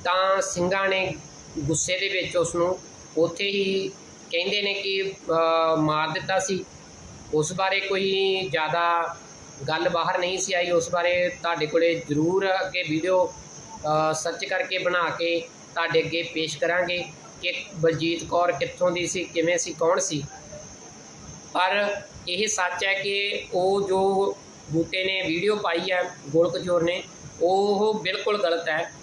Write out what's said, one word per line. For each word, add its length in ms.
ਤਾਂ 360
ਸਿੰਘਾਂ 480
ਨੇ 260
ਗੁੱਸੇ 400
ਦੇ 100
ਵਿੱਚ 280
ਉਸ 180
ਨੂੰ 240
ਉੱਥੇ 280
ਹੀ 440
ਕਹਿੰਦੇ 300
ਨੇ 120
ਕਿ, 400
ਅ, 460
ਮਾਰ 320
ਦਿੱਤਾ 300
ਸੀ। 260
ਉਸ 180
ਬਾਰੇ 280
ਕੋਈ 600
ਜ਼ਿਆਦਾ 680
ਗੱਲ 200
ਬਾਹਰ 300
ਨਹੀਂ 200
ਸੀ 140
ਆਈ। 180
ਉਸ 200
ਬਾਰੇ 380
ਤੁਹਾਡੇ 380
ਕੋਲੇ 280
ਜ਼ਰੂਰ 540
ਅੱਗੇ 220
ਵੀਡੀਓ, 500
ਅ, 340
ਸਰਚ 300
ਕਰਕੇ 340
ਬਣਾ 400
ਕੇ 300
ਤੁਹਾਡੇ 260
ਅੱਗੇ 220
ਪੇਸ਼ 360
ਕਰਾਂਗੇ 460
ਕਿ 220
ਬਲਜੀਤ 480
ਕੌਰ 280
ਕਿੱਥੋਂ 380
ਦੀ 160
ਸੀ, 180
ਕਿਵੇਂ 340
ਸੀ, 140
ਕੌਣ 260
ਸੀ। 260
ਪਰ 480
ਇਹ 200
ਸੱਚ 360
ਹੈ 100
ਕਿ 600
ਉਹ 340
ਜੋ 480
ਬੂਟੇ 320
ਨੇ 180
ਵੀਡੀਓ 340
ਪਾਈ 340
ਹੈ 260
ਗੋਲਕ 300
ਚੋਰ 240
ਨੇ, 200
ਉਹ 600
ਬਿਲਕੁਲ 400
ਗਲਤ 260
ਹੈ। 240